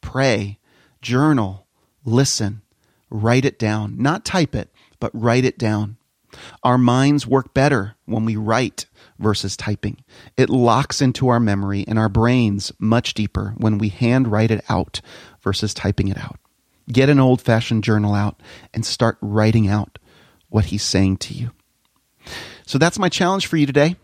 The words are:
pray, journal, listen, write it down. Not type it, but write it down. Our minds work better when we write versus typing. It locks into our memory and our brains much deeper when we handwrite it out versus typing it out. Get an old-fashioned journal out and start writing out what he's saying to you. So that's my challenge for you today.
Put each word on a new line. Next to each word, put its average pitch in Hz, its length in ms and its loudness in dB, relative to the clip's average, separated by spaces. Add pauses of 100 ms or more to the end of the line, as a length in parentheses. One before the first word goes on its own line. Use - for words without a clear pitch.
pray, 107 580 -2 (420)
journal, 123 680 0 (380)
listen, 113 560 0 (480)
write 117 340 2
it 139 160 -4
down. 107 380 -4
Not 139 260 -2
type 180 320 -2
it, 107 140 -8 (300)
but 117 140 -6
write 120 320 0
it - 120 -2
down. 107 400 -4 (680)
Our 127 140 4
minds 131 500 2
work 127 260 0
better 131 420 0 (100)
when 110 180 -4
we 113 120 -2
write 110 500 -2 (340)
versus 104 380 -2
typing. - 460 -8 (340)
It 131 120 2
locks 120 520 2
into 131 260 0
our 120 120 4
memory 101 480 0
and 110 120 0
our 110 100 2
brains 113 680 0
much 113 340 0
deeper 101 440 -4
when 107 200 0
we 107 120 -2
handwrite 113 600 2
it 107 200 -2
out - 320 -4 (400)
versus 101 320 -4
typing 98 340 -2
it 98 100 -4
out. - 220 -14 (520)
Get 131 180 4
an 143 100 6
old-fashioned 117 640 2
journal 104 300 2
out 101 280 -2 (320)
and 113 120 -6
start - 360 0
writing 107 480 2
out 104 300 -4 (500)
what 107 160 2
he's 101 180 -6
saying 95 340 2
to - 160 -12
you. 120 180 -8 (1120)
So - 120 -4
that's 165 220 2
my 185 100 2
challenge 190 380 -2
for - 80 -4
you 147 100 4
today. 147 380 2